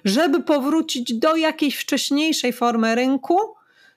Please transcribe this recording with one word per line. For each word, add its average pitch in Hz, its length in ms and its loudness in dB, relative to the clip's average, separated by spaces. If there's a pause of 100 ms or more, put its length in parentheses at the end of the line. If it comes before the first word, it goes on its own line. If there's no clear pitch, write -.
żeby 277 380 2
powrócić 294 760 0
do 320 180 2
jakiejś 311 400 0
wcześniejszej 285 760 0
formy 233 420 0
rynku, 269 440 0 (580)